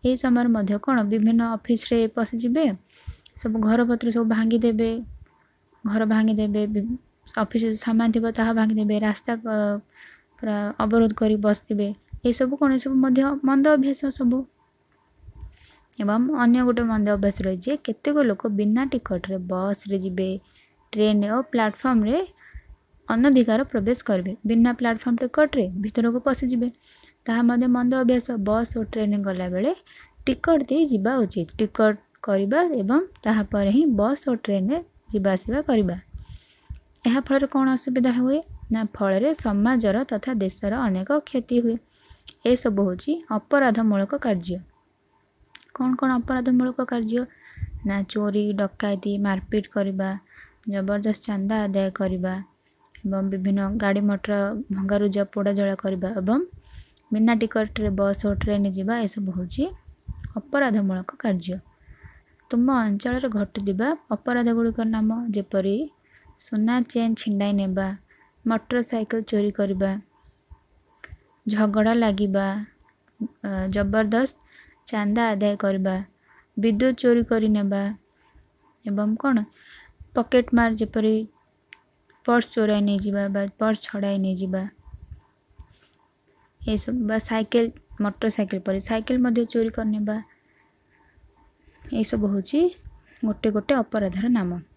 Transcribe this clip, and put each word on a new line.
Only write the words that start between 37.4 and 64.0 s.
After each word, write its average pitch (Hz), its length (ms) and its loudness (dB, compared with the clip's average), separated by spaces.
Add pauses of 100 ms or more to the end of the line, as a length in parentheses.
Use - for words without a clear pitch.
କ'ଣ 269 260 0
ଅସୁବିଧା 254 400 0
ହୁଏ? 254 260 2 (320)
ନା, 220 140 0
ଫଳରେ 202 500 0
ସମାଜର 220 720 2
ତଥା 220 300 -6
ଦେଶର 196 440 -2
ଅନେକ 190 300 -2 (120)
କ୍ଷତି 247 400 -4
ହୁଏ। 233 160 0 (680)
ଏସବୁ 233 380 2
ହେଉଛି 185 300 -2 (180)
ଅପରାଧମୂଳକ 220 840 2
କାର୍ଯ୍ୟ। 185 420 -2 (1160)
କ'ଣ 254 200 -2
କ'ଣ 262 180 0
ଅପରାଧମୂଳକ 254 720 0
କାର୍ଯ୍ୟ? 240 380 -2 (640)
ନା, 196 160 0
ଚୋରି, 208 500 -2
ଡକାୟତି, 202 640 -2
ମାରପିଟ 202 500 -2
କରିବା, 190 400 -2 (600)
ଜବରଦସ୍ତ 202 560 -2
ଚାନ୍ଦା 202 380 -2
ଆଦାୟ 196 280 0
କରିବା 185 440 -2 (600)
ଏବଂ 190 360 -4
ବିଭିନ୍ନ 196 300 0 (160)
ଗାଡ଼ି 202 240 2
ମଟର 202 340 0 (380)
ଭଙ୍ଗାରୁଜା, 202 520 0
ପୋଡ଼ାଜଳା 202 500 -2
କରିବା 190 420 -4
ଏବଂ 208 240 2 (720)
ବିନା 220 240 4
ଟିକଟରେ 214 560 0
ବସ୍ 196 360 0
ଓ 202 80 2
ଟ୍ରେନରେ 202 360 0
ଯିବା, 190 280 -2
ଏସବୁ 202 340 -4
ହେଉଛି 180 320 -4 (720)
ଅପରାଧମୂଳକ 202 800 -2
କାର୍ଯ୍ୟ। 180 400 -4 (920)
ତୁମ 240 220 2
ଅଞ୍ଚଳରେ 247 560 0
ଘଟୁଥିବା 202 600 -2 (220)